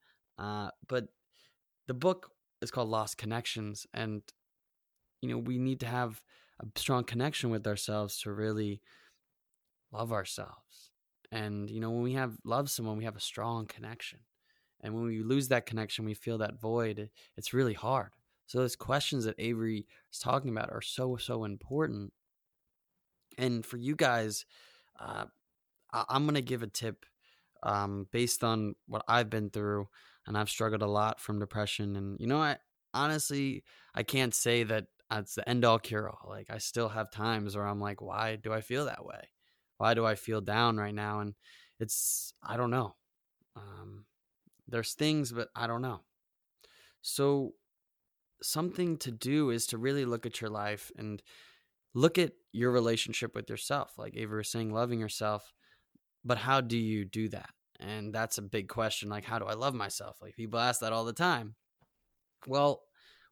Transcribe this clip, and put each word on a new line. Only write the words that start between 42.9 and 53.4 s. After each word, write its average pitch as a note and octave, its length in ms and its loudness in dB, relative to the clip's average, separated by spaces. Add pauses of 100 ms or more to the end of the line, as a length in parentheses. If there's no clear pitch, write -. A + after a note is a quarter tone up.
Um, G2+ 500 -14 (640)
there's A#2 260 -2
things, D3+ 380 2
but A#2 240 -4
I A#2+ 120 -2
don't A#2 160 0
know. A#2 180 -4 (1000)
So C#3 520 2 (880)
something F3 560 0
to C3 140 -6
do C3+ 400 4
is A#2 160 0
to A#2+ 100 -4
really C3+ 280 2
look A#2+ 200 -2
at - 160 -6
your A2 80 -4
life G#2 480 -4
and G#2+ 240 -6 (720)
look E3 240 6
at F3 160 4 (180)
your A#2+ 200 2
relationship A#2 640 2
with A2+ 120 -8